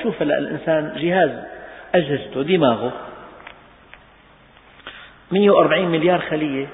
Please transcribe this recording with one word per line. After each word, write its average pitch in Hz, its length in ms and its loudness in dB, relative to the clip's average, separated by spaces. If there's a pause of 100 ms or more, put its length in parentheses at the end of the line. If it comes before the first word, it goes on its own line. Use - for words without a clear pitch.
شوف، 220 200 -2
هلأ 147 160 0
الإنسان 151 580 -2
جهاز 170 340 2 (640)
أجهزته، 143 480 0
دماغه، 131 500 2 (2500)
مية 202 180 6
وأربعين 175 380 4
مليار 165 320 2
خلية 143 540 -4